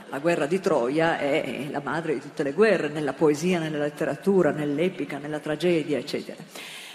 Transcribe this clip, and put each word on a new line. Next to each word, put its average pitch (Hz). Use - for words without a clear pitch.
La 135
guerra 165
di 180
Troia 160
è, 143
è -
la 139
madre 147
di 117
tutte -
le 139
guerre, 165
nella 147
poesia, 165
nella 156
letteratura, 151
nell'epica, 147
nella 147
tragedia, 147
eccetera. -